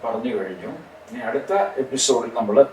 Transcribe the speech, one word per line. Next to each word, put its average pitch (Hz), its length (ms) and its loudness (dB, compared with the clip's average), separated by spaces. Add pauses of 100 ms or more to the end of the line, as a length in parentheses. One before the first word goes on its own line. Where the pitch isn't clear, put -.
പറഞ്ഞു 226 360 -4
കഴിഞ്ഞു. 185 320 -8 (400)
ഇനി 123 80 -12
അടുത്ത 117 340 -2
എപ്പിസോഡിൽ 135 800 0
നമ്മൾ 110 400 6